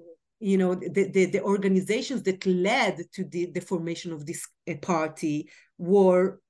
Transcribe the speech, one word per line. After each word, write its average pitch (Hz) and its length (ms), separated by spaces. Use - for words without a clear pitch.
you 196 180
know, 185 160
the, 190 380
the, 190 140
the 190 160
organizations 196 800
that 190 200
led 190 560
to 190 120
the, 175 220
the 170 140
formation 170 520
of 147 140
this, 156 220
uh, 165 140
party 156 640
were, 185 720